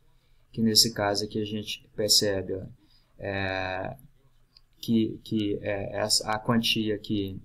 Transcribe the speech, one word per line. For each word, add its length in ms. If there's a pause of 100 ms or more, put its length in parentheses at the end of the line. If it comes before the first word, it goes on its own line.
(500)
que 100
nesse 320
caso 320
aqui 160
a 40
gente 500
percebe, 600
ó, 80 (580)
é, 760 (840)
que, 420
que, 400
é, 380
essa, 280
a 120
quantia 560
aqui 480